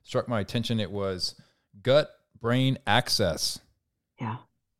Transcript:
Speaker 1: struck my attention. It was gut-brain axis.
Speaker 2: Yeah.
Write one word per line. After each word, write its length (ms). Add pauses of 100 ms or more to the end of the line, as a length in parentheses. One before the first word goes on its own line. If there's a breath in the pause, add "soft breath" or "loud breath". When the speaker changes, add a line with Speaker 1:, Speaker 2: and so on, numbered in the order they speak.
Speaker 1:
struck 240
my 120
attention. 400
It 120
was 480 (440 soft breath)
gut-brain 1040
axis. 720 (600)
Speaker 2:
Yeah. 180 (420)